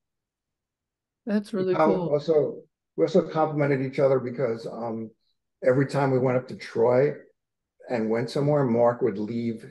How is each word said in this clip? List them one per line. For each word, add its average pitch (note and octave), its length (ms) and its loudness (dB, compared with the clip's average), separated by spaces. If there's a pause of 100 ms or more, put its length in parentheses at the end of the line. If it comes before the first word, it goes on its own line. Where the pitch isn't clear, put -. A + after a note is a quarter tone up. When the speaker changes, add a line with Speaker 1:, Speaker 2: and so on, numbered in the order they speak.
(1300)
Speaker 1:
That's G#3 260 -2
really F#3 220 0
Speaker 2:
Um, F3 160 4
Speaker 1:
cool. F3+ 180 0
Speaker 2:
also, D3 520 0 (340)
we D#3+ 80 2
also D#3+ 240 2
complimented D3 540 0
each C3+ 180 -6
other C3+ 200 4
because, A#2+ 460 -4
um, A2+ 460 -8 (520)
every C3+ 220 4
time C#3 240 0
we C3 80 2
went B2+ 200 2
up B2+ 100 -4
to - 80 -14
Troy B2 580 2 (760)
and A2 200 -2
went A#2 220 -2
somewhere, C#3+ 320 2
Mark A#2 400 2
would G#2 160 0
leave A#2 520 -6